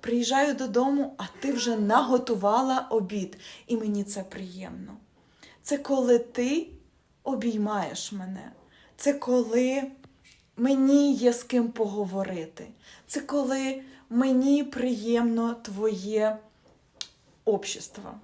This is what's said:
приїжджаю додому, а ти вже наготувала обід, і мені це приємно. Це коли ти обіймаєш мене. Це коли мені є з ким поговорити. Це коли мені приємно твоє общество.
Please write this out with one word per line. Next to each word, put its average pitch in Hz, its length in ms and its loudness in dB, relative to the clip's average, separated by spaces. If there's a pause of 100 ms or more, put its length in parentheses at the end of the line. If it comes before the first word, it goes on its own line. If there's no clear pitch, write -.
приїжджаю 247 540 2
додому, 269 640 0
а 196 60 -6 (160)
ти 277 120 -2
вже 233 240 0
наготувала 247 1120 2
обід, 202 480 -2 (280)
і 240 100 0
мені 208 280 -2
це 196 180 -6
приємно. 185 720 -14 (680)
Це 285 160 0
коли 254 400 4
ти 262 480 -2 (560)
обіймаєш 214 920 -4
мене. 190 400 -12 (440)
Це 285 160 2
коли 254 680 2 (760)
мені 269 580 6
є 240 180 4
з 240 100 0
ким 240 260 2
поговорити. 196 1000 -4 (400)
Це - 140 -4
коли 269 600 -2 (280)
мені 262 540 4
приємно 233 920 0
твоє 214 840 -2 (1040)
общество. - 800 -4